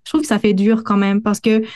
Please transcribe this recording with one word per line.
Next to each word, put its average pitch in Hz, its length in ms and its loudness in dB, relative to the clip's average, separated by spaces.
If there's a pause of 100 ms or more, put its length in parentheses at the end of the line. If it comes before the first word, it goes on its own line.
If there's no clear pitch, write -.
je - 60 -16
trouve 311 100 0
que 302 80 -6
ça 208 100 0
fait 202 140 2
dur 220 320 2
quand 202 120 0
même 202 260 0
parce 208 180 -2
que, 220 200 2
tu 220 160 -8